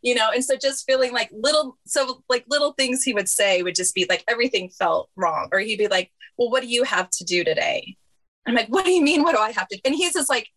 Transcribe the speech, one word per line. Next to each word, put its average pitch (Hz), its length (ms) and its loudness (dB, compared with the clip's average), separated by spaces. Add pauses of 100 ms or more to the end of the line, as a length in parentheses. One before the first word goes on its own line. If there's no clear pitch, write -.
you 247 120 2
know? 226 200 2
And 254 100 0
so 269 120 0
just 269 280 -2
feeling 262 300 2
like 226 180 -2
little, 269 540 0
so, 262 420 -4
like, 247 220 0
little 294 240 0
things 262 280 -2
he 254 120 -2
would 196 140 -2
say 190 340 2
would 175 120 -4
just 180 200 -2
be, 185 120 0
like, 180 220 -2
everything 233 400 -2
felt 165 480 -2
wrong. 175 340 -2
Or 190 100 0
he'd 214 180 -4
be 208 100 0
like, 185 240 0 (240)
"Well, 240 140 0
what 254 120 2
do 247 60 -12
you 240 160 2
have 190 240 -2
to - 160 -6
do 170 180 0
today?" 160 540 -2 (500)
I'm 233 80 -2
like, 226 140 0
"What 381 160 0
do 370 80 2
you 359 80 6
mean? 294 220 4
What 330 120 4
do 220 60 2
I 220 120 0
have 202 160 -4
to?" 196 180 -10
And 269 80 2
he's 339 180 0
just 294 160 -2
like 240 180 -2 (100)